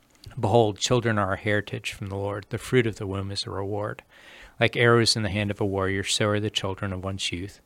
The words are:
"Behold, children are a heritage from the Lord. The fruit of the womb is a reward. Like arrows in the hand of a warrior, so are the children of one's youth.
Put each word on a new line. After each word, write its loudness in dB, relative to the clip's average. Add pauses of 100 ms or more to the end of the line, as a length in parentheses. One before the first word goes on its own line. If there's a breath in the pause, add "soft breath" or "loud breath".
(400)
"Behold, 6
children 2
are 2
a -4
heritage -2
from -10
the -6
Lord. -4
The -6
fruit 2
of -4
the -6
womb -4
is -6
a -10
reward. -6 (560 loud breath)
Like 2
arrows 6
in -4
the -2
hand 0
of -4
a 0
warrior, 0
so 0
are 2
the -2
children -4
of -8
one's -6
youth. -10